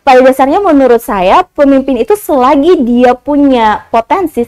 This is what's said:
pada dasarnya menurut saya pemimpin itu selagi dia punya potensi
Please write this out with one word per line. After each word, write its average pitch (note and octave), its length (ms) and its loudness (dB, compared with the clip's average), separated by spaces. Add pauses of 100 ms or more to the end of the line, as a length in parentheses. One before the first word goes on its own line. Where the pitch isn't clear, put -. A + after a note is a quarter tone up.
pada B3+ 240 4
dasarnya C4+ 320 0
menurut C4+ 480 0
saya G#3 480 0
pemimpin C4+ 480 0
itu G4+ 160 -2
selagi D4 640 0
dia B3 320 0
punya C4 800 -2
potensi D4+ 540 -4